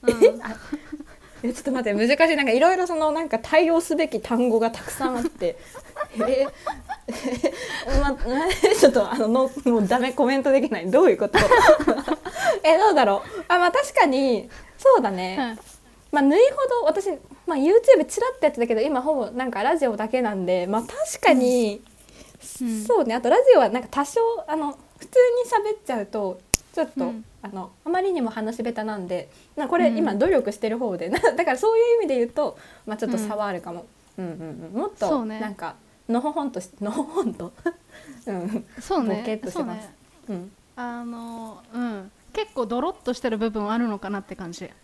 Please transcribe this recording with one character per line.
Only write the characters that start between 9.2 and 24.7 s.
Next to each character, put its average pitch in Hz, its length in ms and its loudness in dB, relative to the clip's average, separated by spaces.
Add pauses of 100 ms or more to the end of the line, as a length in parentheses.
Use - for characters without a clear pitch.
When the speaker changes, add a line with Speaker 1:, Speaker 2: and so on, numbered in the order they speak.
Speaker 2:
の-、 262 220 2 (160)
も 240 140 2
う 202 80 0
ダ 233 100 0
メ、 254 160 -2
コ 262 140 2
メ 269 100 2
ン 269 60 -2
ト 277 80 2
で 269 100 4
き 262 80 -2
な 196 120 -4
い。 180 100 -6
ど 285 140 6
う 302 40 8
い 208 40 6
う - 40 0
こ - 100 -2
と？ 403 140 2
<laughs> 480 1200 2
え、 320 160 6
ど 415 120 6
う 381 40 4
だ 269 120 4
ろ 202 200 0
う？ 392 220 -12
あ、 359 100 2
ま 359 100 4
あ 339 40 2
確 554 220 0
か 381 120 6
に、 262 440 0 (280)
そ 539 200 6
う 269 40 4
だ 214 100 0
ね。 185 260 -4
Speaker 1:
は 247 140 -4
い。 220 60 -12 (540)
Speaker 2:
ま 294 80 2
あ、 - 40 4
縫 285 120 6
い 381 40 4 (120)
ほ 554 180 -2
ど、 480 160 0
私、 392 240 -2 (360)
ま 339 100 -2
あ、 - 20 -2
YouTube 381 480 4
ち - 140 -8
ら 466 100 -2
っ 523 100 -12
と 320 60 -2
や 302 40 4
っ - 40 -8
て - 60 -12
た 233 80 -2
け 240 80 -2
ど、 220 60 -2
今 262 200 -4
ほ 302 140 -2
ぼ 247 120 -2
な 247 180 -6
ん 247 60 -6
か 208 120 -6
ラ 311 140 0
ジ 285 100 0
オ 220 80 -2
だ 214 140 -6
け 254 120 -2
な 220 120 -2
ん 190 120 -4
で、 180 220 0
ま 208 120 -2
あ - 20 -6
確 587 400 -8
か 359 120 6
に、 247 480 2 (800)
Speaker 1:
う - 40 -6
ん。 - 20 -2
う 226 40 -2
ん。 220 120 -6
Speaker 2:
そ 330 140 0
う 330 80 2
ね。 226 100 -2
あ 247 60 -4
と - 80 0
ラ 339 80 6
ジ 508 180 8
オ 320 40 8
は 233 100 4
な 233 100 -2
ん 247 40 -8
か - 60 -16
多 285 140 -2
少、 285 160 -4 (280)
あ 302 80 -4
の、 285 220 -4 (200)